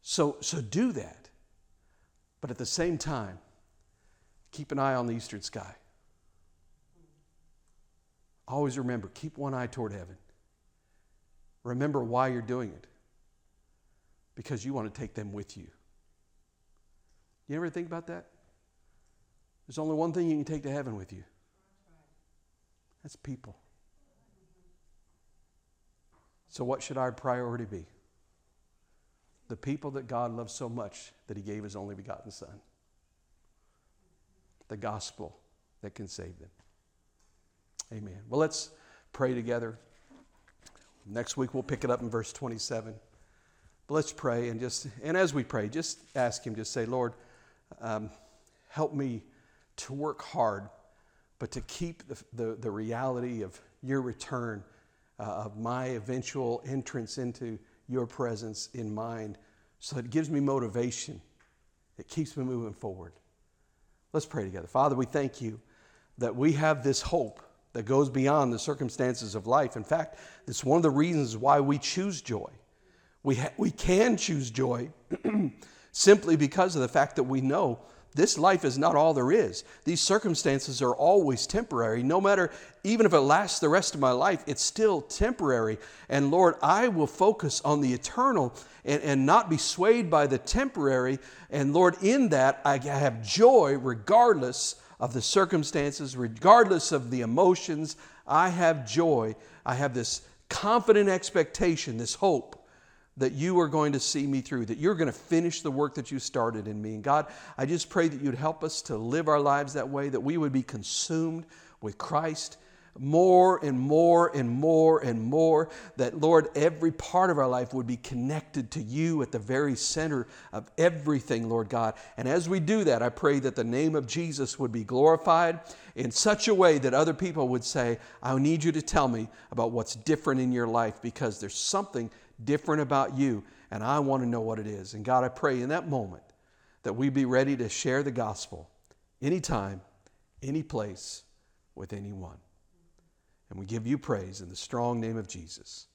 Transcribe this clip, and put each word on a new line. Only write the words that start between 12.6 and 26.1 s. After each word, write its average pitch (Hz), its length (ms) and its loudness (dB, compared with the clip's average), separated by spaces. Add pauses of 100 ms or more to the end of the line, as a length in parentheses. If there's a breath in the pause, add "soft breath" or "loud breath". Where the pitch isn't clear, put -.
it. - 160 -20 (1500)
Because 117 280 -10
you 135 80 -8
want 110 200 -8
to - 80 -16
take 113 140 -12
them 104 180 -10
with 101 240 -14
you. 87 100 -20 (1800)
You 139 80 -8
ever 170 140 -6
think 175 160 -8
about 165 200 -12
that? 170 200 -14 (1400)
There's 143 120 -14
only 156 160 -4
one 165 180 -2
thing 170 160 -2
you 156 80 0
can 147 80 -4
take 151 180 -8
to 139 80 -8
heaven 135 240 -8
with 95 180 -14
you. 92 120 -20 (1800)
That's - 140 -20
people. 127 400 -16 (3000)